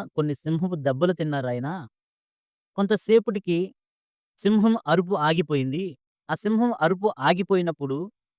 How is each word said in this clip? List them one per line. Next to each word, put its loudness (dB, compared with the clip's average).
కొన్ని -2
సింహపు -2
దెబ్బలు 0
తిన్నారాయన. -4
కొంతసేపటికి 2
సింహం 4
అరుపు 2
ఆగిపోయింది. 0
ఆ -2
సింహం 0
అరుపు 2
ఆగిపోయినప్పుడు 0